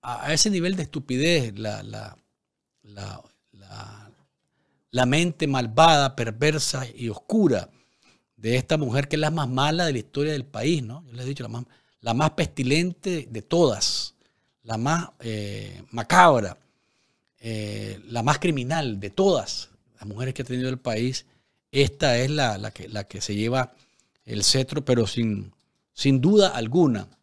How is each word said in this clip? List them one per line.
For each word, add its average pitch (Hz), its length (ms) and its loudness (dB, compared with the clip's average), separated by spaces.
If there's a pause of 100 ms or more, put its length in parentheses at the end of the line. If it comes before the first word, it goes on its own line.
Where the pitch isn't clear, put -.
a, 123 260 -8
a 151 60 0
ese 165 160 2
nivel 185 280 0
de 165 60 -4
estupidez 131 760 0
la, 104 240 -6
la, 107 340 -14 (680)
la, 101 380 -14 (300)
la, 104 600 -20 (800)
la 127 140 4
mente 160 400 2
malvada, 135 720 2
perversa 131 720 -2
y 117 220 -8
oscura 127 600 2 (680)
de 113 180 0
esta 127 220 0
mujer 139 320 0
que 156 80 -2
es - 20 0
la 151 100 0
más 151 200 -2
mala 151 360 0
de 156 60 0
la 127 80 -2
historia 143 320 -4
del 139 140 -6
país, 139 360 -2
¿no? 127 260 -12
Yo 120 40 -20
les 123 140 -12
he 135 40 -6
dicho, 139 140 -8
la 113 60 -10
más, 120 160 -8 (340)
la 113 140 -2
más 156 160 4
pestilente 160 1000 -2
de 113 120 -10
todas, - 760 0 (480)
la 113 140 -6
más, 160 320 0 (100)
eh, 101 720 -10
macabra, 117 680 6 (840)
eh, 104 680 -8
la 117 180 -6
más 147 160 0
criminal 135 640 -2
de 98 80 -8
todas 185 600 0 (260)
las - 100 -20
mujeres 120 280 -8
que 135 100 -8
ha - 20 -6
tenido 127 240 -4
el 131 100 -6
país. 120 460 -4 (460)
Esta 135 460 2
es 131 140 2
la, 131 260 0
la 107 140 -8
que, - 160 -16
la 104 200 -8
que 98 140 -12
se 104 140 -4
lleva 123 380 0 (520)
el 107 180 -4
cetro, 135 400 2
pero 117 220 2
sin, 101 480 -4 (400)
sin 135 260 2
duda 190 300 6
alguna. 120 580 2 (160)